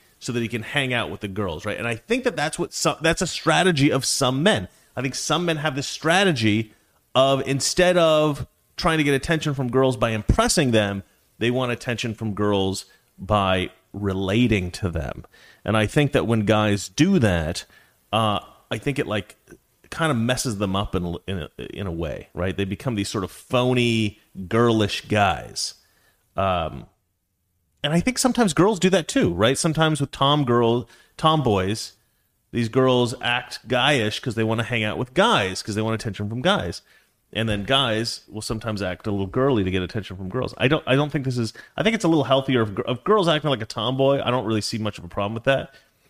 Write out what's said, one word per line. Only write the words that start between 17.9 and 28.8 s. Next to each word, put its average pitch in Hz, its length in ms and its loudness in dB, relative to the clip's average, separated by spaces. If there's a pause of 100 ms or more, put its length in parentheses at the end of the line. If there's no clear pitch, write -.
uh, 107 260 0 (320)
I 123 60 -6
think 131 220 -4
it, - 80 -2
like, 101 280 -6 (540)
kind 160 220 -2
of 123 60 0
messes 117 420 -2
them 95 160 -2
up 101 200 -4
in, 87 200 -4 (120)
in 95 120 -6
a, 76 100 -10 (280)
in 98 100 -8
a 87 40 -6
way, 80 420 -8
right? 90 220 -4
They 98 100 -2
become 98 300 -6
these 98 140 -2
sort 98 140 -4
of 90 80 -8
phony, 120 880 0 (280)
girlish 110 600 2
guys. 101 640 0 (640)
Um, 85 520 -2 (960)
and 147 100 -2
I 170 60 4
think 247 180 0
sometimes 240 360 2
girls 190 260 4
do 185 100 4